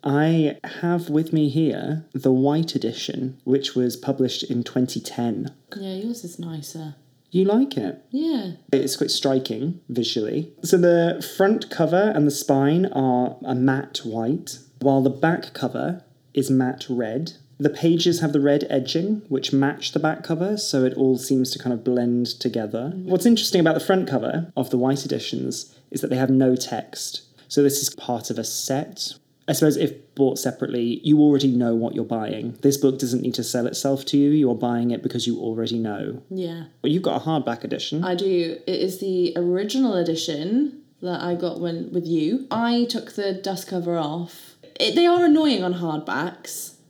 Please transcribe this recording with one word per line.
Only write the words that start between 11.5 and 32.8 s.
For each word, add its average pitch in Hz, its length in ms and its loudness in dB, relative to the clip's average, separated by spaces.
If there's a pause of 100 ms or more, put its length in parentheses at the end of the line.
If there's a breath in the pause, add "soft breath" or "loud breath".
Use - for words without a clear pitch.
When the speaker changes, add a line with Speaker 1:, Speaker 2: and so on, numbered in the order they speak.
Speaker 1:
cover 180 440 2
and 147 120 4
the 143 60 4
spine 143 540 2
are 127 580 0
a 131 100 -4
matte 131 500 0
white, 113 540 -4 (220)
while 135 220 4
the 135 80 4
back - 440 -2
cover 151 480 -6 (320)
is 135 160 0
matte 127 400 0
red. 123 420 -4 (260)
The 147 120 2
pages 170 500 2
have 151 140 0
the 147 60 4
red 143 280 4
edging, 170 600 -2
which 131 240 -2
match 139 400 0
the - 80 -2
back 156 240 -2
cover, 180 340 -2
so 135 260 0
it 131 100 2
all 131 220 4
seems 127 360 0
to - 60 -8
kind 123 140 -4
of 113 120 -6
blend 120 420 2
together. 113 680 -4
Speaker 2:
Mm. 185 100 -8
Speaker 1:
What's 180 200 0
interesting 220 360 4
about 160 140 4
the 160 60 0
front 190 300 2
cover 131 460 -2
of 131 140 -2
the 123 80 2
white 135 280 0
editions - 680 -6 (160 soft breath)
is - 120 -6
that - 80 -4
they 127 60 0
have 131 140 2
no 131 260 6
text. - 680 -8 (260 soft breath)
So 143 140 2
this 139 180 2
is - 140 -4
part - 360 -6
of 113 80 -4
a 113 60 -6
set. - 680 -6 (340)
I 156 60 -2
suppose 151 240 4
if 135 160 0 (220)
bought 135 240 2
separately, 120 680 -4
you 151 160 6
already 143 280 6
know 120 260 2
what 113 200 0
you're 113 100 -2
buying. 110 580 -6
This 139 140 6
book 135 220 2